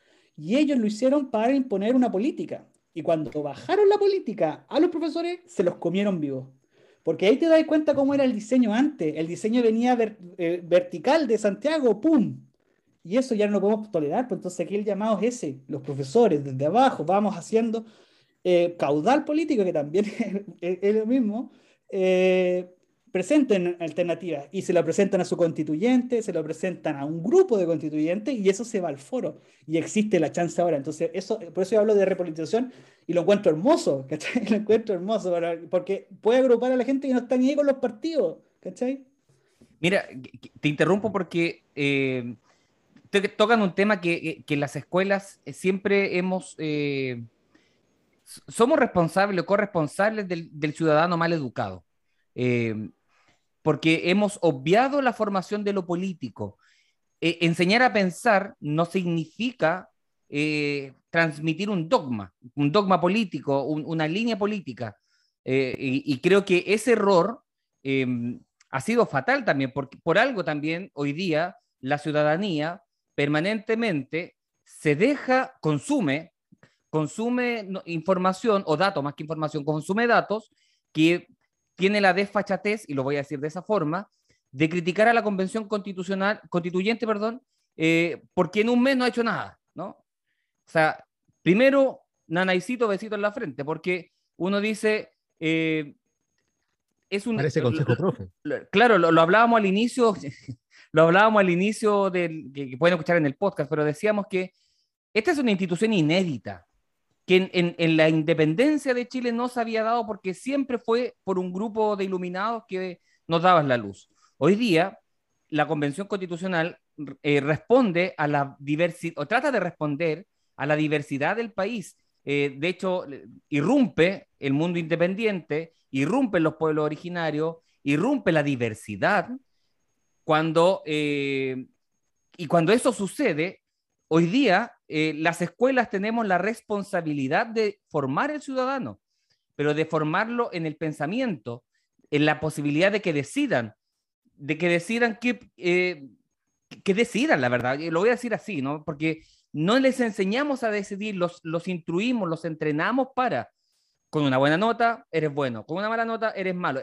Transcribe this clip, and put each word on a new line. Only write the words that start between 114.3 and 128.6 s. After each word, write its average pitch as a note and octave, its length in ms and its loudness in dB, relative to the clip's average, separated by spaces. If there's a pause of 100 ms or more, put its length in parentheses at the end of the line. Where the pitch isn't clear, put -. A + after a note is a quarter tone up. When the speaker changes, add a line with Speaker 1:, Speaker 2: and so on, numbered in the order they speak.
Speaker 2:
Hoy E3 180 4
día, F#3+ 440 0 (500)
la D3+ 180 0
Convención D3 400 -4
Constitucional, F3 720 -4 (460)
eh, C#3+ 180 2
responde F3+ 760 2
a D3+ 100 0
la C#3+ 320 -2
diversi-, E3 580 -2
o D3 100 -6
trata C4 240 0
de A#3 80 0
responder D#3+ 640 -4 (300)
a C3+ 100 -6
la D3+ 120 0
diversidad D3 580 -2
del A#3 160 -6
país. G3+ 460 -6 (260)
Eh, C#3+ 340 -2
de D3 120 -2
hecho, F#3 360 -4
le-, C#3 200 -16 (240)
irrumpe E3+ 800 2 (100)
el C#3 140 -2
mundo E3+ 260 0
independiente, E3+ 960 -2 (180)
irrumpen F#3 520 0
los D#3 120 0
pueblos D#3 300 0
originarios, D#3+ 720 -4 (260)
irrumpe F#3+ 480 0
la D#3 120 2
diversidad. C3 840 -2 (960)